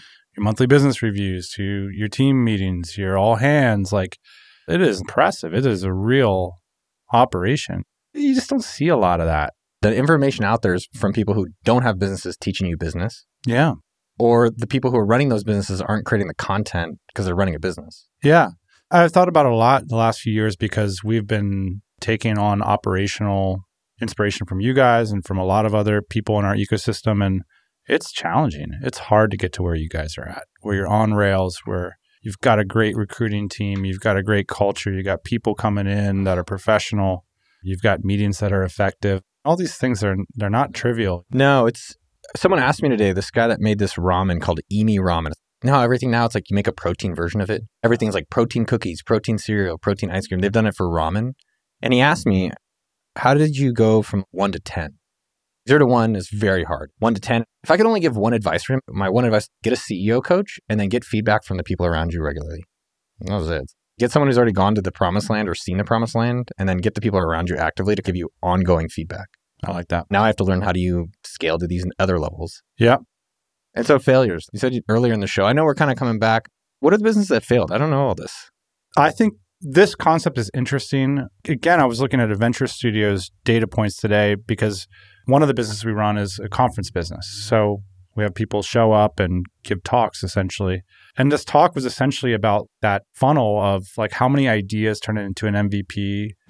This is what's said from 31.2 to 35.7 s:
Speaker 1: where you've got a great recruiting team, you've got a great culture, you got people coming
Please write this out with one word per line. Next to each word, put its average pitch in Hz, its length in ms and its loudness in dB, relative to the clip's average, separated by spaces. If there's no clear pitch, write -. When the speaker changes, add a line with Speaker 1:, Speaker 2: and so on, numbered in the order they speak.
Speaker 1:
where 90 320 -6
you've 101 180 -10
got 113 200 4
a 104 60 0
great 107 300 0
recruiting 104 540 -4
team, 101 340 -4
you've 95 160 -6
got 104 160 0
a 98 80 0
great 101 240 0
culture, 101 460 -2
you 95 100 -4
got 95 200 -4
people 113 320 -4
coming 101 320 -2